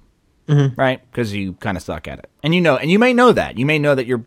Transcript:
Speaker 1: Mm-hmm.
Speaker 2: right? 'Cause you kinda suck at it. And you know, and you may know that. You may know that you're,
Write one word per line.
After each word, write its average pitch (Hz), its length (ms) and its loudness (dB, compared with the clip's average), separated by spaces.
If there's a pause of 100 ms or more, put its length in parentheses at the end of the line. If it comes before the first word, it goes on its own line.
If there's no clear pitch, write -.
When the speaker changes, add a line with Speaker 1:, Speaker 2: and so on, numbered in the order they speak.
(480)
Speaker 1:
Mm-hmm. 139 320 2
Speaker 2:
right? 131 200 0 (140)
'Cause 117 180 -4
you 95 220 -6
kinda 92 260 -8
suck 78 280 -10
at 67 120 -14
it. - 100 -20 (140)
And 151 120 0
you 180 60 2
know, 156 140 2
and 165 160 -4
you 202 80 4
may 247 140 2
know 240 180 4
that. 80 260 -2
You 123 80 -2
may 151 140 0
know 147 160 2
that 127 100 -2
you're, 120 220 -4